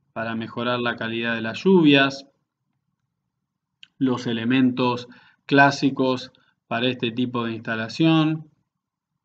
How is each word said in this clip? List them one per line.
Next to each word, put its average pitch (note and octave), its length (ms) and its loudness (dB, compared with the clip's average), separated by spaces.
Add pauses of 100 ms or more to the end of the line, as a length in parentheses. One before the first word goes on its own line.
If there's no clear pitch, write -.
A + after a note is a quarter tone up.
(120)
para A2+ 240 -8
mejorar A#2+ 460 -6
la A#2+ 160 -4
calidad A#2 360 -6
de A2+ 80 -6
las A2+ 220 -8
lluvias, D3 640 4 (1700)
los B2+ 300 -2
elementos B2 800 0 (380)
clásicos C3+ 880 2 (340)
para A#2+ 200 -2
este B2+ 240 -4
tipo A#2+ 340 -4
de A2+ 80 -6
instalación. D#3 960 -2 (760)